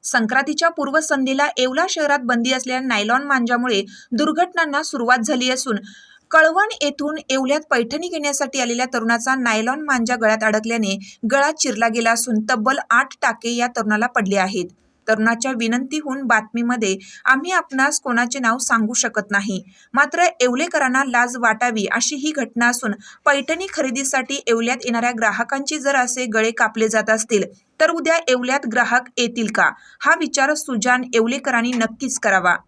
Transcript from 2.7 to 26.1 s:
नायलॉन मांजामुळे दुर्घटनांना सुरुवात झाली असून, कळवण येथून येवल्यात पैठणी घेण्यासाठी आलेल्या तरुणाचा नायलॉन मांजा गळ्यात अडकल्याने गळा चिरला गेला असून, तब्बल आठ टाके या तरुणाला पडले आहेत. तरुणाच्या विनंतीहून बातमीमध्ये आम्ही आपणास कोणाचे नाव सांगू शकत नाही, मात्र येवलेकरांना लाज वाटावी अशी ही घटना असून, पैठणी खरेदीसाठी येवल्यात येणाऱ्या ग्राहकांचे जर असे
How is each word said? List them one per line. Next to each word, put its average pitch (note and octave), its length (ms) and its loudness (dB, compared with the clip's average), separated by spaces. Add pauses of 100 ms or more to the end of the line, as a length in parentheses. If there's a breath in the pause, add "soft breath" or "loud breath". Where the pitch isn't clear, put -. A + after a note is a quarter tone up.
नायलॉन A#3+ 420 0
मांजामुळे A#3+ 640 0 (280 loud breath)
दुर्घटनांना D#4 680 0
सुरुवात B3 360 2
झाली B3+ 320 0
असून, B3+ 260 -2 (540 loud breath)
कळवण E4 380 6 (120)
येथून D4 360 -2 (140)
येवल्यात C4+ 300 0 (100)
पैठणी C4+ 380 -2
घेण्यासाठी C#4+ 520 -4
आलेल्या A#3+ 340 -2
तरुणाचा A3+ 400 0
नायलॉन A#3+ 460 0
मांजा B3 360 -2
गळ्यात A3 280 2
अडकल्याने G#3+ 760 -2 (140)
गळा C#4 180 4
चिरला A#3 380 -2
गेला A3+ 240 2
असून, A#3 220 -2 (160)
तब्बल B3+ 280 0 (120)
आठ C4+ 180 4 (140)
टाके A#3 320 -2
या A#3+ 120 0
तरुणाला G#3+ 400 0
पडले G#3 300 0
आहेत. F#3 300 0 (420)
तरुणाच्या A3+ 500 0
विनंतीहून C4+ 640 -2
बातमीमध्ये A3+ 760 0 (260 loud breath)
आम्ही C#4 260 2
आपणास C#4+ 500 0
कोणाचे B3 380 -2
नाव A#3+ 200 0
सांगू A3+ 340 0
शकत G#3 380 -2
नाही, G3+ 320 -2 (300 soft breath)
मात्र D4 300 2 (180)
येवलेकरांना C4 640 2
लाज A#3+ 320 0
वाटावी A3 560 0
अशी A#3+ 240 -2
ही D4+ 200 -2
घटना A#3+ 320 0
असून, A#3+ 240 -2 (340 loud breath)
पैठणी D4+ 480 0
खरेदीसाठी C4+ 720 -2
येवल्यात A#3 380 2
येणाऱ्या A#3 260 0
ग्राहकांचे A#3 680 -2
जर C#4 180 0
असे B3+ 300 0